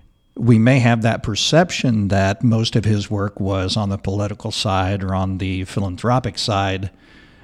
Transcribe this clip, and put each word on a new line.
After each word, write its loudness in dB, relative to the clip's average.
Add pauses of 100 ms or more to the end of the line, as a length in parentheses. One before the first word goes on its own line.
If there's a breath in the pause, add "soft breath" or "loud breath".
(340 soft breath)
we 4
may 6
have 4
that 0
perception 0
that 0
most 2
of 0
his 0
work -4
was -2
on -2
the -2
political -4
side -2
or -2
on -2
the -4
philanthropic -2
side, -2 (540 soft breath)